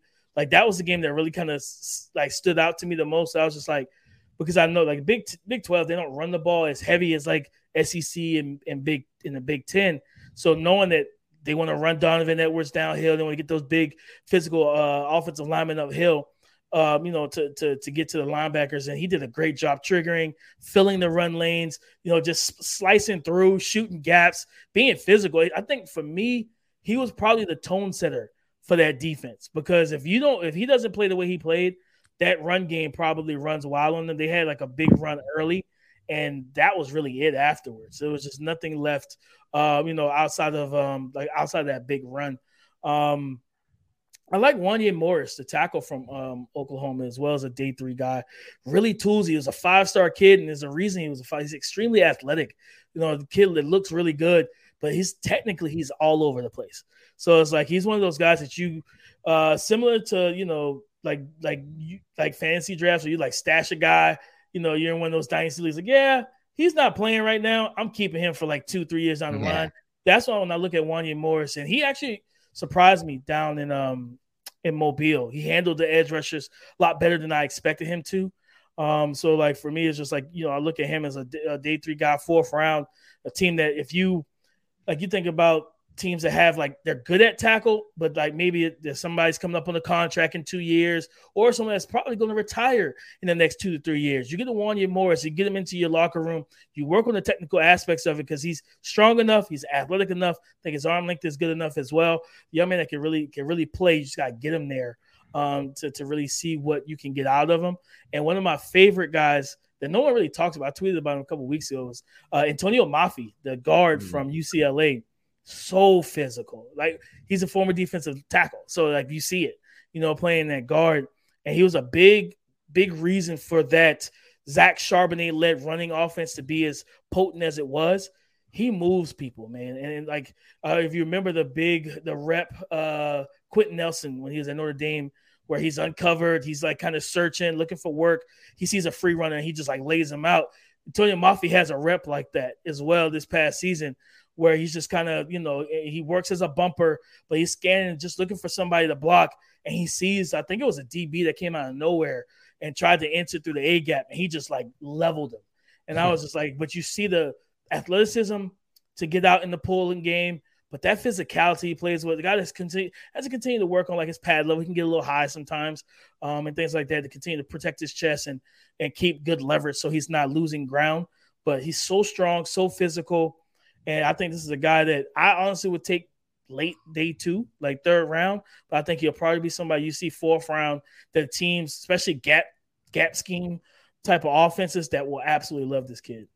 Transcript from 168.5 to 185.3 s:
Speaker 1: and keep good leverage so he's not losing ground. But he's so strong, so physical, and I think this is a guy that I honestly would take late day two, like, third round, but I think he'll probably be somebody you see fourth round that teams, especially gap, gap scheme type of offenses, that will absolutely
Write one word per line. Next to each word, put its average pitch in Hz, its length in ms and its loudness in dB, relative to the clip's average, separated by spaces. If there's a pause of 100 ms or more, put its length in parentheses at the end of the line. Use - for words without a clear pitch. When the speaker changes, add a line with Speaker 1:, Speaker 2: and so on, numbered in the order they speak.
Speaker 1:
and 151 160 -6
keep 165 280 0
good 151 200 0
leverage 147 320 0
so 156 160 -4
he's 156 180 -2
not 147 220 0
losing 151 340 -2
ground. 151 400 0 (400)
But 139 160 0
he's 156 180 -6
so 190 220 2
strong, 175 440 0
so 185 220 0
physical, 170 720 -2 (480)
and 156 200 0
I 156 80 4
think 170 180 -4
this 165 140 -10
is 147 40 -8
a 147 60 -4
guy 156 300 4
that 143 280 0
I 180 320 4
honestly 196 240 -4
would 170 140 -4
take 180 260 -4 (380)
late 151 280 -6 (180)
day 160 180 -4
two, 180 360 -6 (120)
like, 139 240 -6
third 170 220 2
round, 180 360 -2 (280)
but 156 80 0
I 151 40 0
think 156 200 -4
he'll 151 100 0
probably 165 300 -2
be 165 80 -4
somebody 160 340 -2
you 156 80 -6
see 160 180 -8
fourth 160 380 0
round 151 340 -2 (320)
that 151 200 0
teams, 175 400 -2
especially 180 400 -2
gap, 151 320 4 (480)
gap 165 220 0
scheme 175 440 -8 (440)
type 175 200 2
of 156 280 4
offenses, 175 380 -4
that 143 160 -2
will 139 160 -6
absolutely 147 480 -2